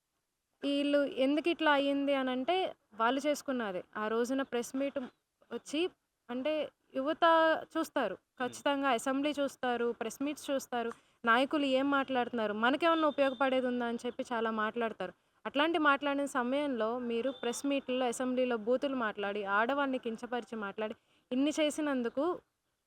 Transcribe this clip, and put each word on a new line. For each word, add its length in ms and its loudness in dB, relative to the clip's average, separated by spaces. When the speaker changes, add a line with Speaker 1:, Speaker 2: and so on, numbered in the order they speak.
Speaker 1:
వీళ్ళు 360 2
ఎందుకు 240 2
ఇట్లా 240 2
అయ్యింది 420 2
అని 160 -2
అంటే 260 -2
వాళ్ళు 260 2
చేసుకున్నదే. 580 -4
ఆ 120 -4
రోజున 340 -2
ప్రెస్ 340 -4
మీట్ 220 -4
వచ్చి 300 -6
అంటే 240 -4
యువత 300 0
చూస్తారు 420 -2
Speaker 2:
Hmm. 260 -16
Speaker 1:
ఖచ్చితంగా, 480 0
అసెంబ్లీ 520 0
చూస్తారు, 600 0
ప్రెస్ 220 -6
మీట్స్ 280 -6
చూస్తారు, 400 -2
నాయకులు 420 4
ఏం 240 2
మాట్లాడుతున్నారు, 600 0
మనకేమన్నా 560 4
ఉపయోగపడేది 580 2
ఉందా 200 -2
అని 200 -4
చెప్పి 260 -6
చాలా 180 0
మాట్లాడతారు. 600 -4
అట్లాంటి 340 2
మాట్లాడిన 480 2
సమయంలో 720 -2
మీరు 320 -2
ప్రెస్ 360 -4
మీట్‌ల్లో, 400 0
అసెంబ్లీలో 500 0
బూతులు 400 0
మాట్లాడి, 480 -2
ఆడవాళ్ళని 540 2
కించపరిచి 580 -6
మాట్లాడి, 380 -6
ఇన్ని 300 2
చేసినందుకు 640 0